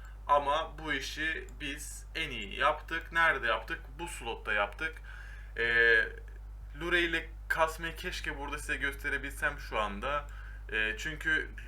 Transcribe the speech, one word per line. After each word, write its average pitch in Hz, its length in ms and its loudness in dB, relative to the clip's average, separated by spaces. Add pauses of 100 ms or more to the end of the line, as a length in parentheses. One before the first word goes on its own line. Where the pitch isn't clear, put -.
(260)
Ama 147 520 4
bu 156 140 -2
işi 147 540 -2 (140)
biz 147 540 -6
en 156 160 -2
iyi 104 240 -6
yaptık. 156 580 2
Nerede 156 340 6
yaptık? 113 340 0 (180)
Bu 170 100 -4
slotta 117 440 -4
yaptık. 104 500 0 (540)
Ee, 117 520 8 (720)
Lure 170 200 4
ile 165 280 2 (200)
kasmayı 160 480 2
keşke 160 420 -4
burada 143 200 -4
size 147 180 -2
gösterebilsem 139 840 -2
şu 120 220 -2
anda. 107 480 -2 (440)
Ee, 110 260 2
çünkü 156 520 0 (180)